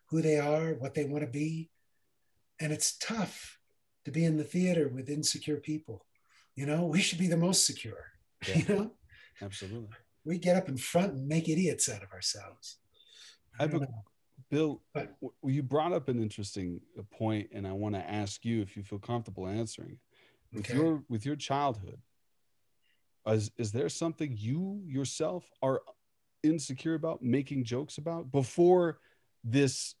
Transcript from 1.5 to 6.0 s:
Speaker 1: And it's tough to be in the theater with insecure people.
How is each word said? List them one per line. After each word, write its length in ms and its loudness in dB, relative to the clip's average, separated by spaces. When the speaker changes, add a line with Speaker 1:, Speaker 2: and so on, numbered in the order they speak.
Speaker 1:
And 100 -2
it's 260 0
tough 640 -6
to 60 -6
be 120 2
in 140 4
the 80 0
theater 420 2
with 220 -6
insecure 480 -2
people. 480 -8